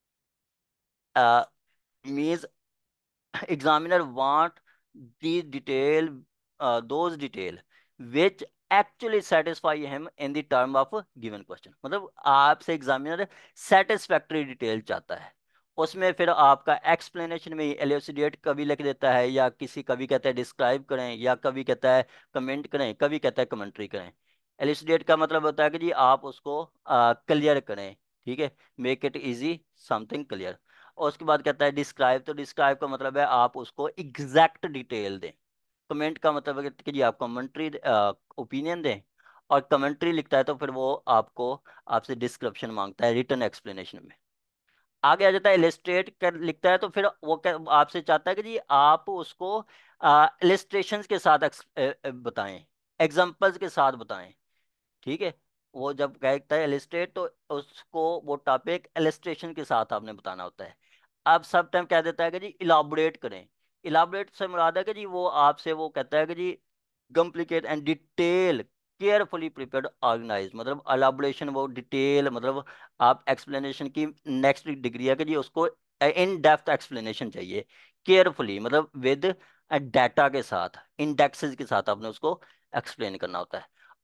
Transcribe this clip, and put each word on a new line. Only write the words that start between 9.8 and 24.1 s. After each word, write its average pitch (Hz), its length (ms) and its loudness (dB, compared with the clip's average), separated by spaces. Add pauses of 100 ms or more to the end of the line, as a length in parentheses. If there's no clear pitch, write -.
him 139 160 -10
in 147 300 -10
the 147 180 -4
term 127 240 2
of 175 280 -2 (200)
given 107 160 -10
question। 92 300 -20 (140)
मतलब 185 280 -8 (140)
आपसे 143 480 4
एग्जामिनर 147 540 -4 (280)
सैटिस्फैक्टरी 190 880 2
डिटेल 120 360 -4
चाहता 90 340 -8
है, - 200 -18 (420)
उसमें 185 360 0
फिर 170 180 2
आपका 147 560 6
एक्सप्लेनेशन 165 680 -4
में 151 220 -4
एलुसिडेट 147 680 -2
कभी 147 200 -2
लिख 143 180 -2
देता 139 300 0
है 123 160 4
या 131 200 2
किसी, 131 340 -10
कभी 127 240 -4
कहता 131 220 0
है 131 40 0
डिस्क्राइब 127 520 -2
करें, 123 320 -6
या 123 180 0
कभी 131 300 -4
कहता 127 280 2
है 127 140 4 (280)
कमेंट 135 320 -6
करें, 131 280 -4
कभी 147 240 0
कहता 131 240 0
है 123 40 0
कमेंट्री 101 420 -10
करें। 90 240 -12 (480)